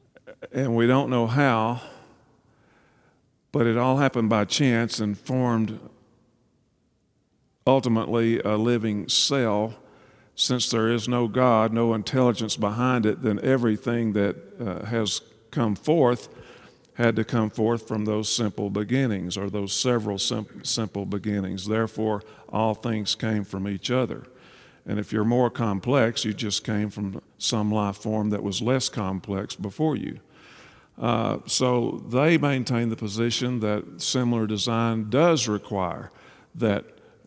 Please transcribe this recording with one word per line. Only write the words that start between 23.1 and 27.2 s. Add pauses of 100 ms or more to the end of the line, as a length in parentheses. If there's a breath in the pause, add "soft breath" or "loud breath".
came
from
each
other. (580 loud breath)
And
if
you're
more
complex,
you
just
came
from (160)